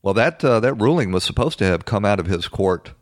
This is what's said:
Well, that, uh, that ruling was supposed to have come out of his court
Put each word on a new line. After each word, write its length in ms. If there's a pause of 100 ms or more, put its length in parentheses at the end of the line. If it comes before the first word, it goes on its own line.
Well, 120
that, 300
uh, 140
that 160
ruling 380
was 100
supposed 360
to 80
have 180
come 200
out 140
of 80
his 220
court 540